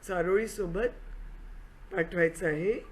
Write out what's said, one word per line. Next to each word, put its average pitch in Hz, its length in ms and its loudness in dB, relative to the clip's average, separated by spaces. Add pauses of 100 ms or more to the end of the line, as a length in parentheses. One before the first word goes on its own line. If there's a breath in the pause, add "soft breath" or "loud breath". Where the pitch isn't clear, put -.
चारोळीसोबत 190 800 2 (1040)
पाठवायचं 165 540 2
आहे. 170 340 2 (120)